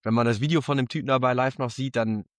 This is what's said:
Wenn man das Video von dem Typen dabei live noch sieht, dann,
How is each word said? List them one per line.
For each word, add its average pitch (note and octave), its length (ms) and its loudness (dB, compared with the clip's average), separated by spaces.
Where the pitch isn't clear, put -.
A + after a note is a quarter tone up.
Wenn A2 100 0
man A#2 120 4
das A2+ 140 2
Video D3+ 220 2
von C#3 160 0
dem B2+ 100 0
Typen C3+ 200 -6
dabei B2+ 260 2
live B2+ 240 0
noch B2 140 -4
sieht, C3 240 -6
dann, A2 300 -2